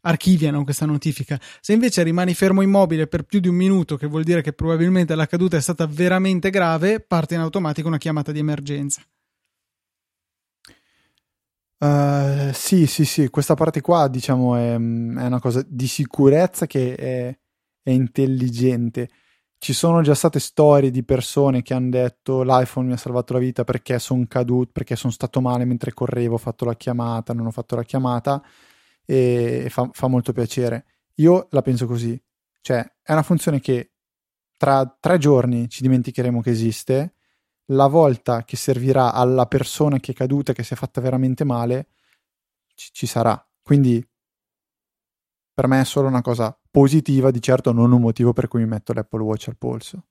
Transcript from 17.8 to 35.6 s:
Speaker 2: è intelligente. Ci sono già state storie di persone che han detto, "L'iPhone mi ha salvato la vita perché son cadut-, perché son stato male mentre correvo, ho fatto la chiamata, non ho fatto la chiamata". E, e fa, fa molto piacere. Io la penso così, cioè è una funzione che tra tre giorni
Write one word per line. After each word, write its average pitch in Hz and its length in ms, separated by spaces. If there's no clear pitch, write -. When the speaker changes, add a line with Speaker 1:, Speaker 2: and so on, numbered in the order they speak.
Speaker 2:
è - 80
intelligente. 123 1200
Ci - 160
sono 165 280
già 147 140
state 151 240
storie 143 520
di 127 120
persone 131 580
che - 120
han 127 160
detto, 127 540
"L'iPhone 127 440
mi 127 60
ha 123 40
salvato 123 360
la 123 60
vita 123 240
perché 123 360
son 123 280
cadut-, 123 440
perché - 240
son 123 160
stato - 300
male 123 240
mentre 123 280
correvo, 120 420
ho 113 40
fatto - 260
la 117 100
chiamata, 120 580
non 117 140
ho 113 40
fatto - 240
la 117 80
chiamata". 131 600
E, 123 540
e 127 40
fa, 127 220
fa - 160
molto 127 240
piacere. 117 540
Io 175 360
la 139 100
penso 123 240
così, 120 360
cioè 123 180
è - 100
una 156 120
funzione 160 360
che 123 320
tra 135 280
tre 175 180
giorni 123 520